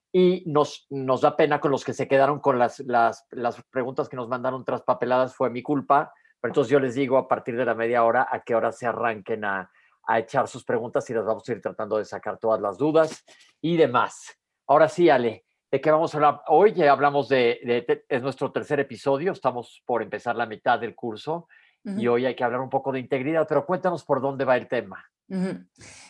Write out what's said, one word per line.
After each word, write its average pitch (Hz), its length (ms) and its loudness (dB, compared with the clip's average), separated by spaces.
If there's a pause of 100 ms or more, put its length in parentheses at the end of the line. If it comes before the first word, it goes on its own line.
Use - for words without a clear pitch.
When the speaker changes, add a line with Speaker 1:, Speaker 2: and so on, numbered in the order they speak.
(100)
Speaker 1:
Y 180 360 4
nos, 147 420 0
nos 131 320 -2
da - 160 2
pena 147 240 4
con 147 100 0
los 131 140 -2
que 131 80 -4
se 127 160 -6
quedaron 139 320 2
con 131 180 2
las, 120 220 0
las, 117 500 0
las 120 340 -6
preguntas 131 440 -6
que 139 80 -12
nos 120 120 -8
mandaron 127 360 -4
traspapeladas, 127 680 -2
fue 127 160 -2
mi 123 120 -8
culpa. 143 500 0 (280)
Pero 120 100 -4
entonces 131 200 0
yo 139 100 4
les 131 140 -2
digo 131 240 2
a 104 100 0
partir 123 280 -2
de 123 100 -2
la 117 80 0
media 117 280 0
hora 117 300 2
a 113 80 -4
qué - 140 -4
hora 113 180 0
se - 140 -10
arranquen 110 580 -4
a, 95 260 -6 (360)
a 113 120 2
echar 113 300 -2
sus - 160 -16
preguntas 120 460 -2
y 117 40 -4
las 107 120 -2
vamos 107 200 -4
a 123 60 -6
ir 98 80 -6
tratando 104 380 -6
de 101 80 -4
sacar 101 320 -10
todas 110 220 0
las 98 180 -4
dudas 156 440 0 (380)
y 165 160 0
demás. 123 600 0 (280)
Ahora 151 220 6
sí, 170 220 4
Ale, 120 340 2 (260)
¿de 135 120 0
qué 156 80 2
vamos 156 240 2
a - 20 -8
hablar? 147 320 2
Hoy 175 240 6
ya 156 180 4
hablamos 139 380 2
de, 123 340 2
de, 120 200 0
de, - 260 -4
es 127 140 -2
nuestro 131 280 -6
tercer 139 300 -2
episodio, 139 520 -2
estamos 123 520 -6
por 117 180 -2
empezar 107 320 -6
la 117 120 -4
mitad 113 340 -2
del 110 160 -8
curso 135 500 -8 (380)
y 104 220 -4
Speaker 2:
Ujú. 120 80 4
Speaker 1:
hoy 127 120 0
hay 123 80 -2
que 127 100 -4
hablar 123 160 -2
un 131 100 -8
poco 135 220 -2
de 131 80 -4
integridad, 143 480 -2
pero 143 160 0
cuéntanos 180 400 -4
por 131 160 0
dónde 139 240 -2
va 127 120 4
el 113 120 -6
tema. 104 340 -6 (280)
Speaker 2:
Ujú. 185 340 -6 (460)